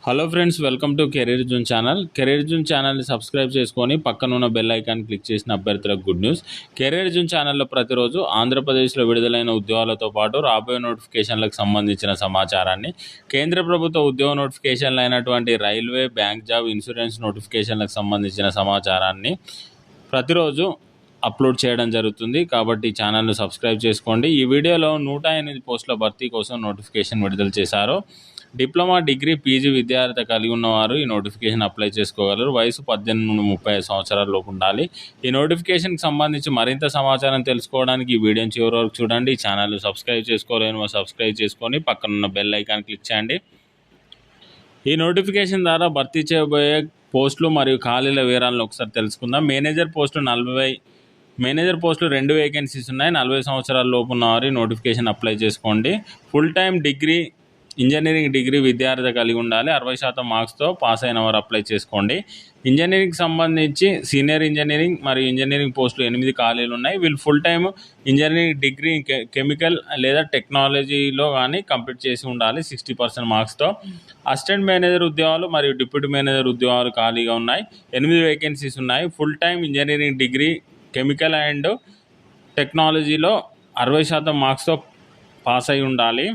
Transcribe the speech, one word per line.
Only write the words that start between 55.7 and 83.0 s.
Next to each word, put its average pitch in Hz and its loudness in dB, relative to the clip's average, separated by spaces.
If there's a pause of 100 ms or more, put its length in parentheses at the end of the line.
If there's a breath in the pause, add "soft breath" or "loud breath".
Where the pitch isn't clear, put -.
ఫుల్ 160 2
టైమ్ 185 2 (140)
డిగ్రీ, 156 0 (640)
ఇంజనీరింగ్ 156 2
డిగ్రీ 131 2
విద్యార్హత 127 2
కలిగి 117 2
ఉండాలి. 117 0
అరవై 127 -2
శాతం 127 -4
మార్క్స్‌తో 113 -2 (140)
పాస్ 113 2
అయిన 117 0
వారు 110 2
అప్లై 107 -2
చేసుకోండి. 104 0 (540 loud breath)
ఇంజనీరింగ్కి 175 2
సంబంధించి 160 2 (220)
సీనియర్ 151 2
ఇంజనీరింగ్ 151 0 (100)
మరియు 131 2
ఇంజనీరింగ్ 135 0
పోస్టులు 127 0
ఎనిమిది 127 0
ఖాళీలు 120 0
ఉన్నాయి. 147 -2
వీళ్ళు 151 2
ఫుల్ 147 4
టైమ్ 170 2 (440 loud breath)
ఇంజనీరింగ్ 156 2
డిగ్రీ 139 0
in 143 -4
కె-, 135 -2 (140)
కెమికల్ 147 0 (280)
లేదా 143 2 (100)
టెక్నాలజీలో 139 0 (100)
కానీ 135 0 (100)
కంప్లీట్ 123 -4
చేసి 127 -4
ఉండాలి 120 -2
సిక్స్టీ 131 -10
పర్సెంట్ 117 -4
మార్క్స్‌తో. 110 0 (640 loud breath)
అసిస్టెంట్ 196 0
మేనేజర్ 180 4
ఉద్యోగాలు 160 0
మరియు 143 2
డిప్యూటీ 139 -4
మేనేజర్ 135 2
ఉద్యోగాలు 123 2
ఖాళీగా 117 2
ఉన్నాయి. 143 -2 (340 loud breath)
ఎనిమిది 165 4
వేకెన్సీస్ 147 -4
ఉన్నాయి. 131 0 (120)
ఫుల్ 151 0
టైమ్ 175 0
ఇంజనీరింగ్ 143 0
డిగ్రీ 135 2 (460)
కెమికల్ 147 0
and 147 -2 (920 soft breath)
టెక్నాలజీలో 156 2 (520)